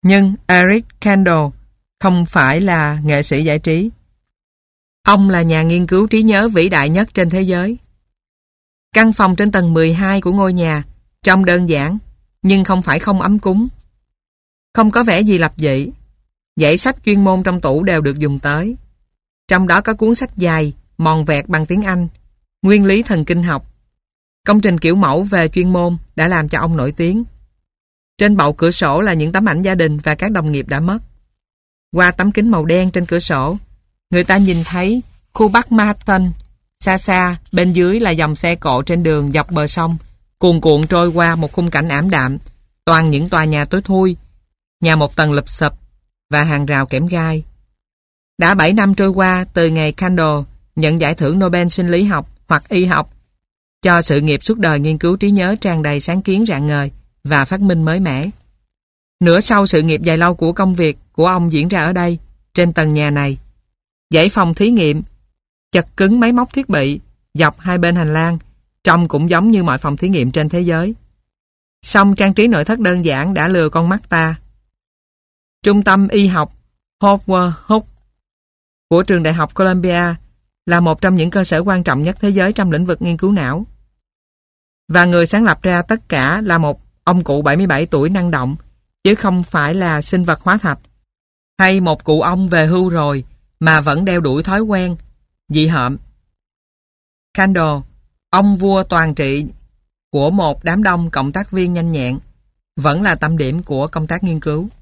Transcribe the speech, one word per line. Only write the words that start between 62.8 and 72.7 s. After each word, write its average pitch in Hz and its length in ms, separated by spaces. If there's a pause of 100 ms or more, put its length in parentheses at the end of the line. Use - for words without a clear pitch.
nhà 151 180
này. 143 280 (720)
Dãy 160 180
phòng 175 260
thí 208 160
nghiệm, 156 320 (680)
chật 175 140 (100)
cứng 202 240
máy 233 120
móc 247 200
thiết 269 160
bị, 143 320 (340)
dọc 151 260
hai 180 180
bên 170 180
hành 156 160
lang, 165 260 (460)
trông 170 240
cũng 160 220
giống 180 200
như 202 120
mọi 135 160
phòng 143 180
thí 185 120
nghiệm 147 220
trên 151 180
thế 175 120
giới. 175 340 (880)
Song 202 340
trang 196 180
trí 214 140
nội 160 160
thất 226 140